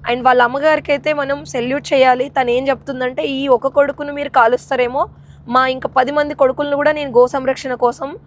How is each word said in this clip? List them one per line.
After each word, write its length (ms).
And 120
వాళ్ళ 160
అమ్మగారికైతే 720
మనం 320
సెల్యూట్ 480
చేయాలి. 360
తను 200
ఏం 180
చెప్తుందంటే, 580
"ఈ 220
ఒక 200
కొడుకును 460
మీరు 160
కాలుస్తారేమో, 800
మా 200
ఇంకా 220
పది 220
మంది 220
కొడుకులను 420
కూడా 160
నేను 200
గో 160
సంరక్షణ 460
కోసం 540